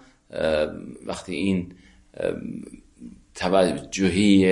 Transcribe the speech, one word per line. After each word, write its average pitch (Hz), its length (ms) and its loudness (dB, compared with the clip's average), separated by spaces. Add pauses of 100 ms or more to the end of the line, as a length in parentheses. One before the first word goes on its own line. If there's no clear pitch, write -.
(300)
اه، 78 360 0 (400)
وقتی - 280 -10
این، 92 400 -2 (400)
اه، 50 180 -4 (1000)
توجهی 92 1160 2